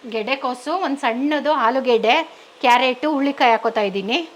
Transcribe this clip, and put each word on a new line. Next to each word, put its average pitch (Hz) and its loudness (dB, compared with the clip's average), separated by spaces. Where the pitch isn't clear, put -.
ಗೆಡ್ಡೆಕೋಸು, 247 -6
ಒಂದು 277 -4
ಸಣ್ಣದು 277 0
ಆಲೂಗೆಡ್ಡೆ, 240 2
ಕ್ಯಾರೆಟು, 254 2
ಹುಳ್ಳಿಕಾಯಿ 269 2
ಹಾಕೋತಾ 220 -2
ಇದ್ದೀನಿ. 202 -4